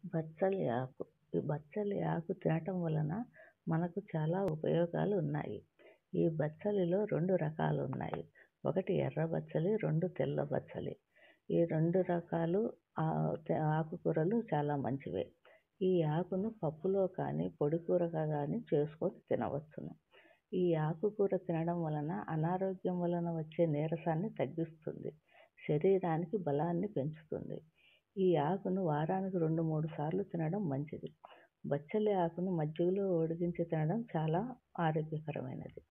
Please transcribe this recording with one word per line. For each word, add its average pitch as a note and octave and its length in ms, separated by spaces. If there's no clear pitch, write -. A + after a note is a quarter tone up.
బచ్చలి E3 520
ఆకు. B2+ 380
ఈ E3+ 40
బచ్చలి F#3 640
ఆకు E3 320
తినటం E3 480
వలన D#3 420
మనకు E3+ 340
చాలా E3 280
ఉపయోగాలు D#3+ 720
ఉన్నాయి. D3 480
ఈ E3+ 140
బచ్చలిలో F3 760
రెండు F3 280
రకాలు D#3 500
ఉన్నాయి. - 440
ఒకటి F3+ 280
ఎర్ర C#3+ 320
బచ్చలి, D#3+ 500
రెండు D#3+ 320
తెల్ల C#3+ 360
బచ్చలి. - 540
ఈ E3+ 120
రెండు E3 480
రకాలు, E3+ 640
ఆ, D#3 360
తే-, E3+ 100
ఆకుకూరలు D#3+ 840
చాలా D3 220
మంచివే. C3 560
ఈ F#3 200
ఆకును F3+ 640
పప్పులో F#3+ 440
కానీ, D#3 540
పొడి D3+ 160
కూరగా E3+ 480
కానీ D3+ 480
చేసుకొని D#3 400
తినవచ్చును. A#2+ 600
ఈ F3+ 200
ఆకుకూర F#3+ 640
తినడం E3+ 480
వలన D3+ 280
అనారోగ్యం F3+ 880
వలన E3+ 320
వచ్చే D#3+ 340
నీరసాన్ని D#3+ 640
తగ్గిస్తుంది. - 840
శరీరానికి F3 720
బలాన్ని E3+ 500
పెంచుతుంది. - 720
ఈ F#3 180
ఆకును F#3 480
వారానికి F#3 540
రెండు D#3+ 240
మూడు D#3 260
సార్లు D#3+ 260
తినడం F3 460
మంచిది. D3+ 440
బచ్చలి G3+ 480
ఆకును F3 380
మజ్జిగలో F3 680
ఉడికించి E3+ 480
తినడం E3 400
చాలా D#3+ 380
ఆరోగ్యకరమైనది. D#3 1120